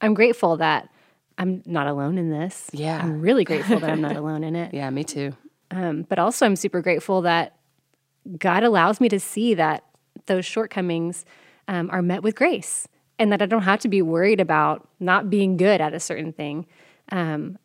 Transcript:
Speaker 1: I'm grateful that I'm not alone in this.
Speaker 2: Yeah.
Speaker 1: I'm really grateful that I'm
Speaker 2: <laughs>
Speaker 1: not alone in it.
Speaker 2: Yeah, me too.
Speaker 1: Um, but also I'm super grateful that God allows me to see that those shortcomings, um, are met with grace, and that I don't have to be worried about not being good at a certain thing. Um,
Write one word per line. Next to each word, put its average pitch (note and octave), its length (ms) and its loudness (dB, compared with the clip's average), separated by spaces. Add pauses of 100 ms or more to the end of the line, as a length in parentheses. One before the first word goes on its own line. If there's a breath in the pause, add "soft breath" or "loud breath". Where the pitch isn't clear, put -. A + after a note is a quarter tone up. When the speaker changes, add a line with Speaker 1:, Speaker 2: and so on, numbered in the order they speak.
Speaker 1:
I'm G#3+ 140 2
grateful G#3 440 4
that D#3 300 0 (480 soft breath)
I'm F#3 300 -2
not D#3 220 -2
alone C#3+ 280 -2
in E3+ 140 -2
this. D#3 420 -8
Speaker 2:
Yeah. D#3 300 -6
Speaker 1:
I'm D#3 180 -4
really G#3+ 240 4
grateful E3 360 0
that D#3+ 100 -2
I'm D#3 100 0
Speaker 2:
<laughs> D3+ 80 -2
Speaker 1:
not D3+ 60 -4
alone D3+ 300 -6
in D#3+ 100 -4
it. E3+ 180 -6
Speaker 2:
Yeah, C#3+ 180 -6
me C#3 120 -4
too. C#3+ 300 -8 (400)
Speaker 1:
Um, E3+ 360 -4
but F3+ 120 0
also A#3 260 2
I'm G3+ 80 4
super F#3 260 -2
grateful F3+ 420 0
that E3+ 340 0 (800)
God F#3 240 2
allows G3+ 380 4
me B3 80 6
to G3 100 2
see A3 360 0
that D#3 280 0 (440)
those F#3 200 -2
shortcomings, F3 760 -4 (420 soft breath)
um, F3 240 -4
are F#3 120 -2
met F3 200 -2
with G#3+ 140 -2
grace, C4 500 -2 (320)
and G#3+ 140 4
that G3+ 100 2
I G3+ 40 2
don't G#3+ 160 2
have G3 180 2
to B3 80 0
be G3 120 2
worried F3+ 400 4
about D#3 480 0 (120)
not F#3+ 280 2
being F#3+ 280 2
good F#3 240 4
at D#3 120 -2
a E3+ 80 -6
certain D#3+ 320 -6
thing. D3+ 340 -8 (440 soft breath)
Um, E3+ 540 -4